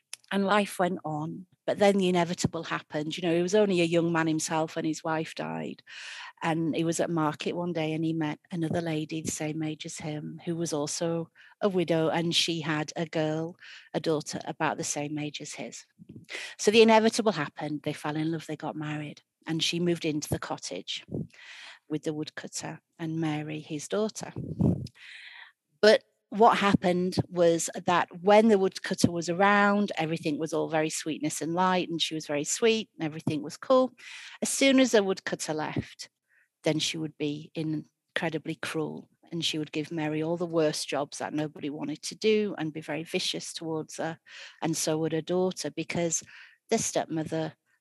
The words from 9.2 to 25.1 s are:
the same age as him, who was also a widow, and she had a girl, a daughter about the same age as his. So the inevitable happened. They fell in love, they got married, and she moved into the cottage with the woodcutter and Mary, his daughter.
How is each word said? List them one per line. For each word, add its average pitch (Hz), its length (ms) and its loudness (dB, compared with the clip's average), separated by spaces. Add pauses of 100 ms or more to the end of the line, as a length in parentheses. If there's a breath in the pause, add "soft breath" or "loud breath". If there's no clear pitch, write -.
the 156 80 -6
same 156 320 -4
age 156 240 -6
as 165 120 -10
him, 156 480 -8
who 170 100 -4
was 165 160 -4
also 165 580 -2 (320 loud breath)
a 208 60 2
widow, 165 400 2
and 165 260 2
she 165 280 0
had 151 340 -2
a 170 100 -2
girl, 160 520 -2 (360 loud breath)
a 170 60 -2
daughter 156 460 -2
about 147 320 -2
the 160 60 -6
same 147 360 -4
age 147 220 -6
as 147 120 -12
his. - 300 -12 (720 loud breath)
So - 140 4
the 226 100 10
inevitable 220 520 6
happened. 147 500 -4
They 151 80 -4
fell 151 240 -6
in 156 160 0
love, 160 160 -6
they 156 80 -6
got 147 220 -8
married, 151 440 -8 (240)
and 160 160 -2
she 170 200 -2
moved 170 240 0
into 151 240 -2
the 160 100 0
cottage - 640 -8 (880 loud breath)
with 151 140 -4
the 160 100 -4
woodcutter 156 680 -10 (180)
and 160 220 -4
Mary, 151 400 -2
his 151 300 -8
daughter. 208 420 -2 (1500 loud breath)